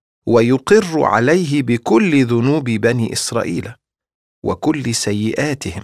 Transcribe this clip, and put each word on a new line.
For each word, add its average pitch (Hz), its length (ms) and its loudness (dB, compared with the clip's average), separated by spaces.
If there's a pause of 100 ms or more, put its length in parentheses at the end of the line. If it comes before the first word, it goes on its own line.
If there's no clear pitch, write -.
(260)
ويقر 135 760 2
عليه 139 600 2
بكل 139 640 2
ذنوب 127 380 0
بني 113 480 -2
إسرائيل 110 600 -6 (720)
وكل 131 500 -4
سيئاتهم 110 880 -4